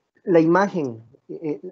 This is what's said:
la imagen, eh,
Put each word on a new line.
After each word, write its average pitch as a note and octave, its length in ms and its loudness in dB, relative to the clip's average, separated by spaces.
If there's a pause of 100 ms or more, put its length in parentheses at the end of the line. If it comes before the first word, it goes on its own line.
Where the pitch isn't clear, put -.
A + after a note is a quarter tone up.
(220)
la E3+ 160 4
imagen, E3 640 0 (260)
eh, D#3+ 320 -8 (120)